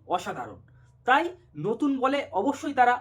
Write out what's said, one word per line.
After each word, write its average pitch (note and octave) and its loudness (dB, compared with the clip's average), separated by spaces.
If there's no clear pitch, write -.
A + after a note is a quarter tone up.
অসাধারণ, D3 -8
তাই C#4+ 6
নতুন C#4 0
বলে C#4 2
অবশ্যই C#4 -2
তারা B3 6